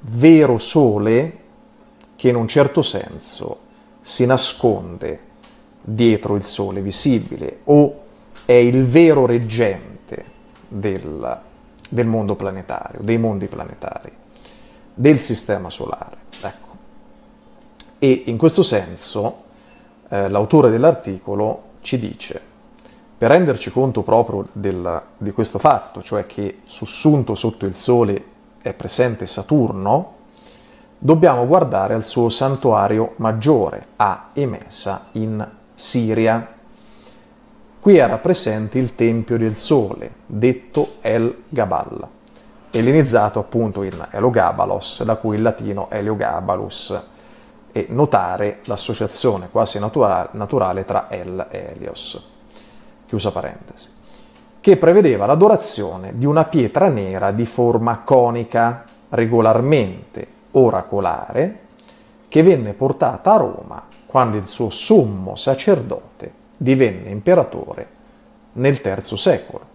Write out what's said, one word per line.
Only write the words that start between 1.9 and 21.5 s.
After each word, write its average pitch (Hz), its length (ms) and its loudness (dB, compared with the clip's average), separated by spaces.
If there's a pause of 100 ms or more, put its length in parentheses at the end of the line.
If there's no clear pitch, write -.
che - 120 2
in 123 80 2
un 113 120 -2
certo 143 320 2
senso - 800 -8 (420)
si - 240 -2
nasconde 98 960 -2 (640)
dietro 107 540 2
il 101 80 -4
sole 98 360 -6
visibile, - 840 -2
o 147 380 4 (440)
è 127 60 4
il 123 320 6
vero 143 400 6
reggente 117 1000 -4 (460)
del, 92 720 -8 (480)
del 117 180 -2
mondo 107 300 -2
planetario, - 640 -10
dei 113 160 -2
mondi 107 300 -2
planetari, - 680 -14 (800)
del 139 260 4
sistema 95 520 -4
solare. - 460 -12 (260)
Ecco. - 260 -14 (1300)
E 131 280 2
in 117 100 -4
questo 156 260 4
senso, 101 840 -4 (680)
eh, 98 180 -2
l'autore 107 420 6
dell'articolo 110 920 0 (180)